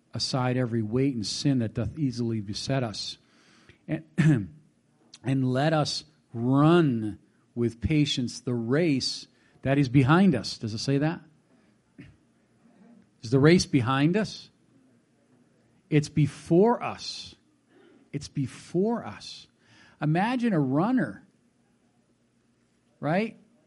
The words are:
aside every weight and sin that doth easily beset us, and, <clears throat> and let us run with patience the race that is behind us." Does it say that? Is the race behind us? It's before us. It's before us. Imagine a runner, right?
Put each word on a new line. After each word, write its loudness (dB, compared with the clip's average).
aside -2
every -2
weight -2
and -6
sin 0
that -4
doth -6
easily -4
beset -4
us, -10
and, -6
<clears throat> 2
and 0
let 0
us -2
run 2
with -2
patience -2
the -6
race -2
that 2
is 2
behind 6
us." -6
Does -6
it -8
say -2
that? -2
Is -12
the 4
race 6
behind 2
us? -6
It's 2
before 2
us. -10
It's -10
before -4
us. -16
Imagine 0
a 2
runner, 0
right? -4